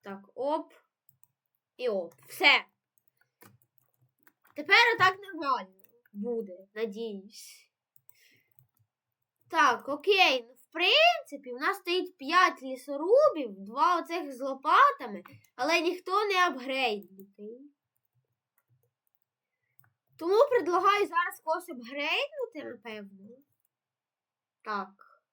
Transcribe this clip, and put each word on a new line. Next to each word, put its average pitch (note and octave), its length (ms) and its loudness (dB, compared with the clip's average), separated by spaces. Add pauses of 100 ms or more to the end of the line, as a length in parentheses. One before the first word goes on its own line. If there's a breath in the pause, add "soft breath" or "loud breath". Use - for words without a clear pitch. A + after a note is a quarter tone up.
Так, G3 340 -16
оп. D4+ 380 -4 (1040)
І B3 120 -6
оп. F#3 260 -6 (140)
Все! C4+ 360 4 (1900)
Тепер A4+ 380 4
отак F#4+ 240 4
нормально D4 560 -6 (380)
буде, G3+ 640 -8
надіюсь. G#3+ 960 -10 (1800 soft breath)
Так, C#4+ 380 2
окей. D4 600 2
Ну, C4 60 -20
в - 180 -20
принципі, G4 800 2
в B3 80 -12
нас F#4 160 -2
стоїть - 400 -6
п'ять E4+ 460 0
лісорубів, C#4+ 1000 0
два D4 400 0
оцих E4 320 -8
з A#3+ 80 -14
лопатами, C4+ 840 2 (340 loud breath)
але D#4+ 240 0
ніхто F#4 440 -2
не F#4 220 2
апгрейднутий. B3 1300 -6 (2500)
Тому G4+ 340 4
предлагаю G4 560 2
зараз F4 380 -4
когось F4 240 -4
апгрейднути, D#4+ 960 -6
напевно. G#3+ 720 -16 (1300)
Так. - 600 -12 (100)